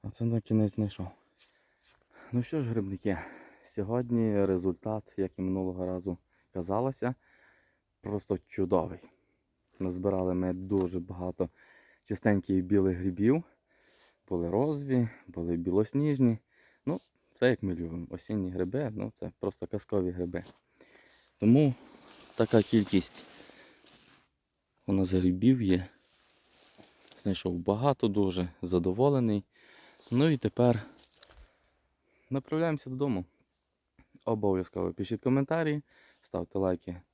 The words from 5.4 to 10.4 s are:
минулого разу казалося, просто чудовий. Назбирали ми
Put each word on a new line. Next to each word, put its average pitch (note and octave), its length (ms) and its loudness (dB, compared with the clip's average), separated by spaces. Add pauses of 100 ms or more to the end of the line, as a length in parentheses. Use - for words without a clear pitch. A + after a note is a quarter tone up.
минулого F#2 440 -4
разу F#2 320 -6 (340)
казалося, A#2 640 -2 (840)
просто G2 380 -4
чудовий. F2+ 600 -2 (800)
Назбирали F#2 560 -2
ми F2+ 180 -2